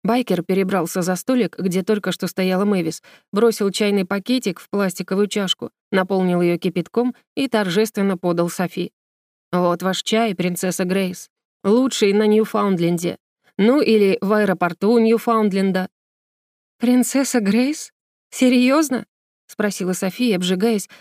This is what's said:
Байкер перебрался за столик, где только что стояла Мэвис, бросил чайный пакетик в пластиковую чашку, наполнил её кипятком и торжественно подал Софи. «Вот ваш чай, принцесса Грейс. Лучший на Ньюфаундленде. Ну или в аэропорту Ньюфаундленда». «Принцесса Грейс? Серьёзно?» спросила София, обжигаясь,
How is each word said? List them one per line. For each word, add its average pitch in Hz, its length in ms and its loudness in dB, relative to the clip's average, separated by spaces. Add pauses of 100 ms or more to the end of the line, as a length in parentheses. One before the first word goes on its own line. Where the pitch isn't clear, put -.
Байкер 202 400 0
перебрался 185 600 -2
за 185 120 -2
столик, 240 440 -2
где 185 240 -2
только 208 280 -2
что 185 160 -6
стояла 185 380 -2
Мэвис, 180 380 -2 (300)
бросил 208 380 2
чайный 202 340 0
пакетик 202 560 -4
в - 100 -20
пластиковую 196 560 -2
чашку, - 440 -4 (200)
наполнил 185 500 0
её 175 180 2
кипятком 202 560 -2 (200)
и 269 140 -2
торжественно 196 680 0
подал 175 320 0
Софи. 175 440 -6 (600)
«Вот 175 300 0
ваш 185 200 -2
чай, 220 320 0
принцесса 180 500 -4
Грейс. 180 440 -4 (360)
Лучший 220 480 2
на 214 140 4
Ньюфаундленде. 196 920 0 (400)
Ну 240 220 4
или 208 400 4
в 196 120 -2
аэропорту 196 680 2
Ньюфаундленда». 214 920 0 (880)
«Принцесса 247 640 2
Грейс? 240 520 -2 (380)
Серьёзно?» 254 760 2 (400)
спросила 196 460 -4
София, 196 440 -2
обжигаясь, 190 520 -2 (120)